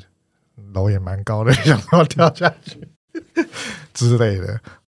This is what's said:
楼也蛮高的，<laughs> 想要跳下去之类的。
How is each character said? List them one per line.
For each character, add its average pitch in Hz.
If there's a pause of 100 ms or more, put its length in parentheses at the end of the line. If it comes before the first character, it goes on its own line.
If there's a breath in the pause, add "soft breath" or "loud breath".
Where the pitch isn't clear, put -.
(720)
楼 95
也 98
蛮 95
高 107
的， 127
<laughs> -
想 143 (120)
要 170
跳 165
下 170 (120)
去 - (1080 loud breath)
之 120
类 101
的。 104 (280 loud breath)